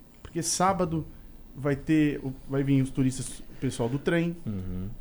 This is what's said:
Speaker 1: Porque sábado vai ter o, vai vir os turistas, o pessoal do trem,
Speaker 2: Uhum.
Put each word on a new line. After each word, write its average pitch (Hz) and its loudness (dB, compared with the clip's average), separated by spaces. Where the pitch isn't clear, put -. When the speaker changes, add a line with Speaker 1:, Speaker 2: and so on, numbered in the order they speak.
Speaker 1:
Porque - -6
sábado 180 2
vai 143 0
ter 147 4
o, 135 -4
vai 139 2
vir 139 6
os 131 2
turistas, 131 0
o - -14
pessoal 123 0
do 139 0
trem, 170 2
Speaker 2:
Uhum. 92 -4